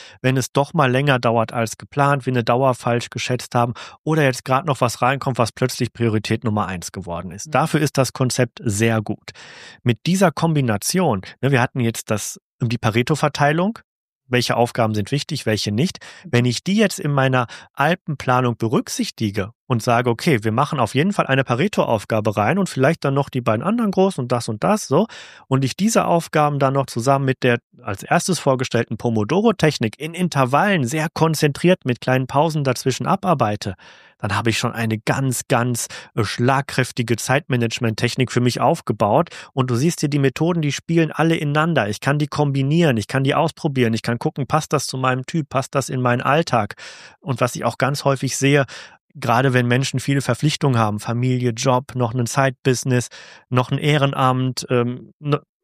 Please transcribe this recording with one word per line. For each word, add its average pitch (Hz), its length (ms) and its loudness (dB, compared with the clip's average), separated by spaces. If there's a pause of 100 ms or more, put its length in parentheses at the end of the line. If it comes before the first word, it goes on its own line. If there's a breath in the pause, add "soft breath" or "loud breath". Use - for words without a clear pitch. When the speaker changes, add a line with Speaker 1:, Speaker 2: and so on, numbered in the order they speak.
(220 loud breath)
Speaker 1:
wenn 131 140 2
es 127 160 -2
doch 139 220 0
mal 139 180 2
länger 135 280 2
dauert 113 340 0
als 117 240 -4
geplant, 139 480 0
wir 131 80 -2
eine 120 100 2
Dauer 127 320 2
falsch 120 340 -2
geschätzt - 460 -6
haben 120 180 2 (300 loud breath)
oder 156 200 2
jetzt 127 200 0
gerade 135 240 0
noch 139 140 0
was 117 200 -2
reinkommt, 127 360 0
was 117 160 0
plötzlich - 400 -2
Priorität 110 500 0
Nummer 104 240 -2
eins 90 240 -8
geworden 85 400 -10
ist. 101 160 -14
Speaker 2:
Mhm. 151 40 -16
Speaker 1:
Dafür 147 280 2
ist 151 180 0
das 131 140 2
Konzept 127 500 -2
sehr 110 400 0
gut. - 300 -8 (520 loud breath)
Mit 120 220 2
dieser 185 260 4
Kombination, 143 920 0 (180 loud breath)
ne, 135 120 0
wir 127 100 4
hatten 131 180 -2
jetzt 117 320 -2
das, - 300 -6 (200)
die 117 160 -2
Pareto-Verteilung, 143 1000 0 (520)
welche 120 240 0
Aufgaben 117 380 0
sind 104 180 -4
wichtig, 143 340 -6
welche 107 260 -2
nicht. 131 260 0 (260 loud breath)
Wenn 123 220 2
ich 123 180 -2
die 196 120 0
jetzt 214 240 2
in 147 120 -2
meiner 131 360 2 (260 loud breath)
Alpenplanung 127 840 0
berücksichtige 110 920 -4 (140)
und 117 180 0
sage, 123 260 2
okay, 117 340 0
wir 113 80 0
machen 139 280 -2
auf 113 160 0
jeden 180 180 2
Fall - 140 0
eine 135 160 2
Pareto-Aufgabe 117 920 0
rein 113 200 2
und 190 120 -2
vielleicht 135 340 0
dann 139 100 0
noch 139 160 -2
die 127 120 -4
beiden 117 220 0
anderen 220 280 0
großen 185 320 0
und 120 80 -4
das 123 160 -2
und 107 160 -6
das, 202 240 0
so, 170 200 2 (400 loud breath)
und 135 180 2
ich 127 100 -2
diese 208 300 2
Aufgaben 151 540 2
dann 135 140 4
noch 135 140 0
zusammen 135 380 0
mit 131 180 0
der 120 160 4 (220)
als - 220 -8
erstes 170 360 0
vorgestellten 123 580 0
Pomodoro-Technik 139 1040 0
in 160 140 -10
Intervallen 156 720 2
sehr 156 280 -2
konzentriert 160 720 2
mit 123 160 -2
kleinen 131 260 0
Pausen 151 360 0
dazwischen 127 420 -2
abarbeite, 127 680 0 (420 loud breath)
dann 101 180 -2
habe 107 140 0
ich 104 80 0
schon - 160 -2
eine 110 240 -2
ganz, 131 500 -2
ganz, 120 400 0 (280 loud breath)
äh, 110 80 0
schlagkräftige 123 920 0
Zeitmanagement-Technik 120 1160 0
für 123 100 2
mich 123 180 2
aufgebaut. 123 680 2 (240 loud breath)
Und 127 160 0
du 120 60 2
siehst 156 260 0
hier 151 80 0
die 143 100 0
Methoden, 160 420 0
die 147 120 -2
spielen 165 380 0
alle 165 260 2
ineinander. 151 520 0
Ich 104 120 -6
kann 147 180 2
die 147 80 0
kombinieren, 143 680 2
ich 101 100 -4
kann 135 160 -2
die 139 100 0
ausprobieren, 135 600 0
ich 110 80 -4
kann 117 180 -2
gucken, 147 260 -4
passt - 280 -2
das 147 140 0
zu 135 100 -8
meinem 131 280 -2
Typ, 160 240 -4
passt - 240 -4
das 139 160 -2
in 131 120 -2
meinen 123 200 2
Alltag? 131 540 0 (460 loud breath)
Und 131 180 -4
was 123 160 0
ich - 80 -8
auch 117 140 -2
ganz 139 260 0
häufig 135 320 0
sehe, 139 300 4 (500 loud breath)
gerade 127 380 2
wenn 123 140 4
Menschen 127 320 0
viele 139 220 0
Verpflichtungen 131 560 0
haben, 107 220 0
Familie, 123 520 -2
Job, 127 440 0
noch 120 180 -2
ein 123 120 0
Side-Business, 131 800 0 (420 loud breath)
noch 127 220 0
ein 139 60 -2
Ehrenamt, 135 920 0
ähm, 123 500 -2
no-, 147 200 -2 (240)